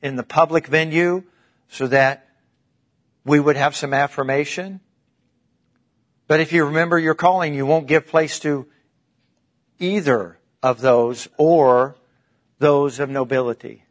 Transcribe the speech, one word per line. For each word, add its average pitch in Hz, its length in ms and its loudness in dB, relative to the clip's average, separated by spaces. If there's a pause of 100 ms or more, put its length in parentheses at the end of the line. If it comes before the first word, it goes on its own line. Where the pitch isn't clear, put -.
in 139 140 -8
the 127 80 -8
public 160 440 0
venue 160 560 0 (460)
so - 180 -8
that 135 400 0 (960)
we 147 140 2
would 147 160 2
have 143 200 -2
some 139 180 -8
affirmation. 143 880 -4 (1500)
But 156 140 2
if 151 100 -4
you 165 140 2
remember 165 340 0
your 160 160 0
calling, 175 400 0
you 135 100 -4
won't 151 220 0
give 151 180 0
place 160 360 -2
to 143 260 -4 (1120)
either 147 580 -2 (240)
of 123 200 -2
those 120 460 2 (100)
or 143 580 4 (640)
those 143 400 2
of 139 100 -4
nobility. 127 800 -4